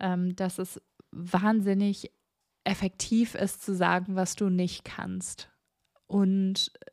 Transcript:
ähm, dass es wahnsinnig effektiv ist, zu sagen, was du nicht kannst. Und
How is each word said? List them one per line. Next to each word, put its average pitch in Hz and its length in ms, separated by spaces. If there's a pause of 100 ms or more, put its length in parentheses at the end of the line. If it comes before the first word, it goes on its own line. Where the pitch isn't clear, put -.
ähm, 180 340
dass 185 240
es - 240 (300)
wahnsinnig 196 1000 (540)
effektiv 202 720
ist, - 260
zu 202 100
sagen, 180 440
was 185 180
du 208 140
nicht 180 360
kannst. - 640 (600)
Und 196 640 (200)